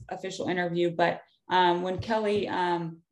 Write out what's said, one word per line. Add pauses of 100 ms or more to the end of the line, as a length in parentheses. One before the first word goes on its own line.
official
interview,
but, (280)
um,
when
Kelly,
um, (120)